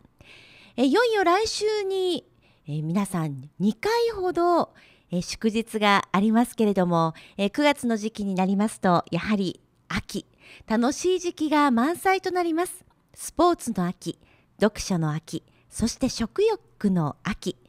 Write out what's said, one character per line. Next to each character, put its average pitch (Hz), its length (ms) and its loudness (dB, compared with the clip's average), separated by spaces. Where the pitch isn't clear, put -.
え、 240 80 2
い 269 80 4
よ 440 120 4
い 453 80 2
よ 403 120 2
来 392 240 2
週 - 160 -6
に、 381 420 -2
え、 151 140 -4
皆 175 220 0
さ 175 200 -4
ん 143 340 -8
二 202 160 0
回 - 160 -2
ほ 370 180 -2
ど、 339 400 0
え、 175 120 -2
祝 - 280 -4
日 214 280 -4
が 202 320 2
あ 180 80 0
り 214 140 2
ま 233 120 4
す - 120 -14
け 226 80 2
れ 208 100 2
ど 180 120 2
も、 165 280 2
え、 202 120 0
九 294 140 -2
月 285 240 2
の 226 100 0
時 208 140 -4
期 208 140 -8
に 196 100 -2
な 185 100 2
り 190 120 0
ま 208 120 0
す - 120 -10
と、 180 320 4
や 170 80 -2
は 208 160 -2
り 190 240 -4
秋、 - 400 -8
楽 240 260 2
し 370 240 0
い - 40 0
時 349 140 -6
期 302 160 -2
が 294 200 4
満 254 260 2
載 381 240 0
と 370 120 -4
な 359 100 0
り 339 100 -2
ま 339 140 0
す。 - 180 -16
ス - 160 -14
ポ 349 220 4
ー - 40 0
ツ - 200 -8
の 180 100 -2
秋、 - 320 -8
読 208 200 2
書 185 180 -2
の 156 140 0
秋、 - 320 -10
そ - 180 -4
し - 100 -4
て 262 120 -2
食 - 340 -4
欲 403 480 -2
の 165 320 0
秋。 - 340 -6